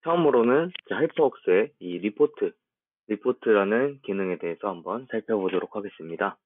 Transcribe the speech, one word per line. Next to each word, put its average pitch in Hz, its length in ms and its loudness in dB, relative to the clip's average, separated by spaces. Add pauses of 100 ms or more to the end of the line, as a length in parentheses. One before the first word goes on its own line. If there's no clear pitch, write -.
처음으로는 156 680 4 (140)
이제 98 80 -8
하이퍼웍스의 113 840 2
이 87 180 -8
리포트, 104 540 0 (560)
리포트라는 113 920 0
기능에 95 360 -4
대해서 85 300 -6
한번 92 420 -8
살펴보도록 95 680 -4
하겠습니다. 95 680 -8